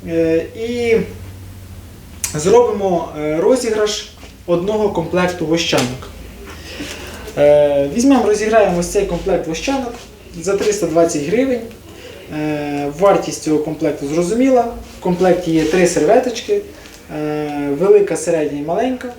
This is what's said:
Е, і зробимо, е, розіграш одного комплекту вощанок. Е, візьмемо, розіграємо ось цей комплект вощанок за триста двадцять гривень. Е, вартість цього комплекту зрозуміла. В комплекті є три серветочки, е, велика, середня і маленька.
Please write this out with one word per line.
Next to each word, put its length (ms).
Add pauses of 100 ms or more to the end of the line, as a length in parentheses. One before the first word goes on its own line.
Е, 360 (240)
і 280 (1400)
зробимо, 720 (120)
е, 160
розіграш 720 (380)
одного 420
комплекту 580
вощанок. 640 (1300)
Е, 560
візьмемо, 320
розіграємо 520
ось 100
цей 180
комплект 400
вощанок 480 (460)
за 160
триста 300
двадцять 400
гривень. 360 (760)
Е, 480 (120)
вартість 440
цього 160
комплекту 480
зрозуміла. 560 (360)
В 40
комплекті 480
є 140
три 220
серветочки, 760 (580)
е, 500 (100)
велика, 380
середня 420
і 40
маленька. 560